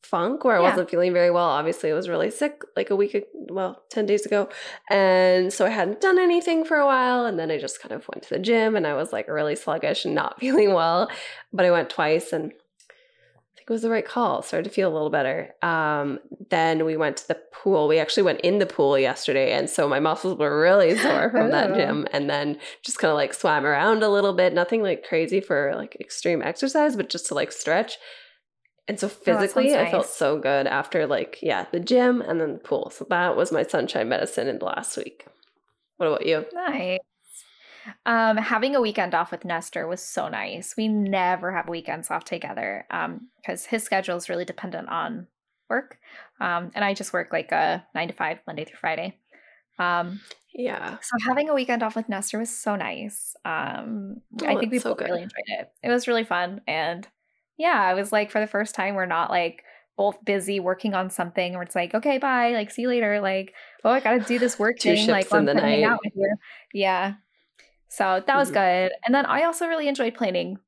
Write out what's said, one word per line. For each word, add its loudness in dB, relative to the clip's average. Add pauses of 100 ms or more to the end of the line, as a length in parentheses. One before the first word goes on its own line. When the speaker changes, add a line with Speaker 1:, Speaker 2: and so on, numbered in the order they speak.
Speaker 1:
funk -2
where 4
I 4
Speaker 2:
Yeah. 6
Speaker 1:
wasn't 0
feeling 2
very 4
well. 4
Obviously, 0
I 2
was -2
really 0
sick, -4 (140)
like, -2
a 2
week 0
ag-, -2 (260)
well, -6
ten -2
days 2
ago. 0 (420)
And 6
so 2
I 2
hadn't -2
done 6
anything 4
for 0
a 4
while. 2
And -2
then -2
I 0
just -8
kind -12
of -10
went -12
to -12
the -2
gym 2
and 0
I 0
was, -2
like, -6
really -2
sluggish -2
and -2
not -2
<laughs> -
feeling 4
well. 2 (420)
But 4
I 6
went 4
twice 0
and -4
I -20
think -10
it 0
was -2
the 0
right 0
call. 0
Started -4
to -14
feel 2
a -4
little 0
better. -2 (100)
Um, 0 (280)
then 2
we -2
went 0
to -16
the -4 (120)
pool. 2
We 4
actually 2
went 2
in 4
the 2
pool 4
yesterday. 2
And 0
so 0
my 2
muscles 0
were 2
really 6
<laughs> -
sore 2
from 4
that 2
Speaker 2:
Ooh. 0
Speaker 1:
gym. 0
And 0
then -2 (240)
just -8
kinda, 4
like, 0
swam 2
around 2
a 4
little 4
bit. 2
Nothing, 2
like, -2
crazy 0
for, 0
like, -8
extreme -4
exercise, 0
but -2
just -8
to, -6
like, -2
stretch. -2 (880)
And -6
so -4
Speaker 2:
Oh, -6
that -20
Speaker 1:
physically, 2
Speaker 2:
sounds 2
Speaker 1:
I -2
felt 2
Speaker 2:
nice. -10
Speaker 1:
so 0
good 0
after, -2
like, -4
yeah, -2
the -2
gym 4
and -2
then -2
the -14
pool. -4
So -14
that 2
was 0
my 0
sunshine -2
medicine -2
in -4
the -6
last -6
week. -12 (720)
What 0
about 0
you? 0
Speaker 2:
Nice. -4 (1040)
Um, 4
having 0
a 4
weekend 0
off 0
with -12
Nestor -6
was -6
so -6
nice. -8
We 0
never 0
have -4
weekends -8
off -4
together, -8
um, -8 (160)
'cause -8
his -4
schedule -2
is -10
really -4
dependent -12
on -6 (420)
work. -4 (420)
Um, -2
and -2
I 0
just -10
work, -4
like, -2
a 0
nine-to-five, -6
Monday -10
through -20
Friday. -6 (600)
Um, -2 (340)
Speaker 1:
Yeah. -8
Speaker 2:
so -4 (100)
having 0
a 2
weekend 0
off -4
with -6
Nestor -4
was -4
so -2
nice. -8
Um, -6 (240)
I 2
Speaker 1:
Oh, 0
Speaker 2:
think -2
we 0
Speaker 1:
that's -2
so -2
Speaker 2:
both -10
really -4
Speaker 1:
good. -12
Speaker 2:
enjoyed -10
it. -14 (100)
It -4
was 0
really 0
fun. -4
And -4 (500)
yeah, 2
I 4
was -2
like, 2
for 0
the -2
first -4
time, -2
we're -2
not, -2
like, -2 (320)
both -2
busy -2
working -2
on -2
something -4
where -8
it's -12
like, -2
"Okay, 0
bye, 2
like, -2
see -8
you 0
later." 2
Like, -2 (320)
"Oh, 6
I 6
gotta 4
do 0
this 2
Speaker 1:
<sighs> -4
Speaker 2:
work 2
Speaker 1:
Two 4
Speaker 2:
thing, 2
like, 4
Speaker 1:
ships -2
Speaker 2:
while 6
Speaker 1:
in 4
Speaker 2:
I'm -
Speaker 1:
the 2
Speaker 2:
trying 4
to 4
hang 4
Speaker 1:
night. 4
Speaker 2:
out 0
with -6
you." 0 (360)
Yeah. 0 (760)
So 0
that 4
was 2
Speaker 1:
Mm-hmm. -6
Speaker 2:
good. 4 (120)
And 2
then 4
I 2
also 0
really -2
enjoyed -2
planning -4